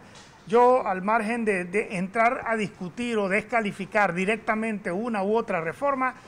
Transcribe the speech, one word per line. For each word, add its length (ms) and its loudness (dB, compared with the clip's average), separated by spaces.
yo, 400 6
al 160 -2
margen 420 0
de, 200 0
de 320 -2
entrar 500 0
a 80 0
discutir 640 -4
o 100 0
descalificar 840 0
directamente 760 -2
una 300 -2
u 160 0
otra 240 -2
reforma, 540 -2